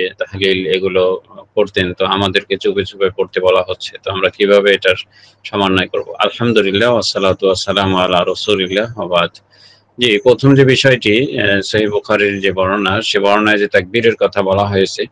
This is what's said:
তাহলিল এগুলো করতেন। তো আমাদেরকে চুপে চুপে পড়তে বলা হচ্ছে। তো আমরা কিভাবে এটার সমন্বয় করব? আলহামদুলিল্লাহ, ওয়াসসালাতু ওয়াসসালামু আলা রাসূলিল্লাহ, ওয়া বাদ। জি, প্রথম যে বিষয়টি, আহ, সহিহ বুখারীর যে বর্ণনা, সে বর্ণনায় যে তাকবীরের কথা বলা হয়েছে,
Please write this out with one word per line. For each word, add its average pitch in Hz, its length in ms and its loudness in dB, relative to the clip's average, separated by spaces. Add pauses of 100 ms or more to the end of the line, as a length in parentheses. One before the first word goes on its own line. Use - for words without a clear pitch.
(180)
তাহলিল 95 480 -2
এগুলো 92 540 0 (340)
করতেন। 95 400 -2
তো 95 100 -4
আমাদেরকে 98 520 -2
চুপে 98 280 -2
চুপে 95 320 -4
পড়তে 95 240 -4
বলা 92 280 2
হচ্ছে। - 240 -10 (100)
তো 98 80 -8
আমরা 95 200 -4
কিভাবে 101 440 4
এটার 95 220 0 (480)
সমন্বয় 95 420 0
করব? - 320 -8
আলহামদুলিল্লাহ, 107 760 0
ওয়াসসালাতু 98 540 0
ওয়াসসালামু 95 520 0
আলা 90 260 2
রাসূলিল্লাহ, 95 720 -2
ওয়া 90 100 -8
বাদ। 87 240 0 (680)
জি, 117 200 2
প্রথম 127 360 4
যে 135 100 6
বিষয়টি, 127 500 2 (260)
আহ, 101 200 0
সহিহ 107 300 -2
বুখারীর 101 500 -2
যে 95 120 0
বর্ণনা, 95 500 0
সে - 160 -2
বর্ণনায় 104 400 2
যে 101 100 0
তাকবীরের 104 480 0
কথা 101 260 0
বলা 95 240 0
হয়েছে, 98 460 -2